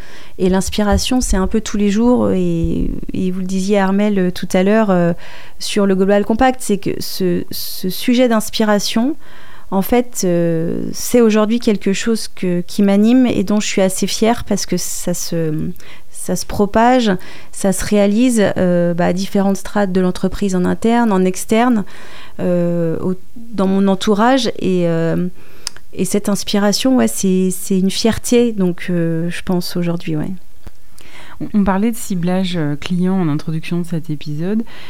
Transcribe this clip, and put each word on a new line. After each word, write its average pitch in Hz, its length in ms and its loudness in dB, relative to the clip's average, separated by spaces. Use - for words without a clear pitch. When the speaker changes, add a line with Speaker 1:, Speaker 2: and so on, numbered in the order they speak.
Speaker 1:
Et 190 100 2
l'inspiration, 208 720 2
c'est 226 160 0
un 190 100 2
peu 220 140 0
tous - 160 -6
les 208 140 2
jours. 220 400 2
Et, 175 600 0
et 185 180 -2
vous 185 100 -4
le 185 60 -4
disiez, 190 320 0
Armelle, 196 400 2
euh, 180 120 2
tout - 240 -4
à 185 80 4
l'heure, 208 280 4
euh, 175 220 4
sur - 280 0
le 196 80 4
Global 196 300 4
Compact, 254 360 2
c'est 202 180 0
que - 120 -2
ce, 180 500 -2
ce - 400 -6
sujet 247 380 2
d'inspiration, 226 840 0
en 196 120 0
fait, 247 420 0
euh, 170 680 0
c'est - 280 2
aujourd'hui 214 400 4
quelque 202 320 0
chose 226 360 -2
que, 175 340 -2
qui - 200 -2
m'anime 214 440 4
et 202 180 0
dont 208 160 0
je 202 60 -4
suis - 160 0
assez 190 240 0
fière 220 380 0
parce 196 220 -2
que 180 100 -2
ça - 380 -4
se, 160 560 -2
ça - 260 -4
se - 100 -6
propage, 226 640 2
ça 190 200 0
se 190 120 -2
réalise, 208 580 2
euh, 175 380 2
bah, 175 120 0
à 180 60 2
différentes 196 440 0
strates 202 360 -2
de 185 80 2
l'entreprise 185 540 0
en 180 100 2
interne, 226 480 2
en 185 120 4
externe, 220 600 2
euh, 175 600 0
au, 185 140 -2
dans 226 300 -2
mon 196 220 4
entourage. 214 600 2
Et, 180 280 0
euh, 165 420 0
et - 120 -2
cette 202 240 0
inspiration, 208 680 2
ouais, 233 120 4
c'est, 185 420 0
c'est 190 280 -2
une 190 120 2
fierté, 233 640 2
donc, 185 380 -2
euh, 165 400 0
je - 120 -6
pense 175 340 -2
aujourd'hui, 170 400 -2
ouais. 151 140 -2
Speaker 2:
On, - 120 -6
on 202 120 4
parlait 196 260 2
de 226 60 -4
ciblage, 180 600 -2
euh, 147 200 0
client 185 440 0
en 165 80 0
introduction 160 520 -2
de 170 60 -4
cet 165 220 -4
épisode. 160 540 -4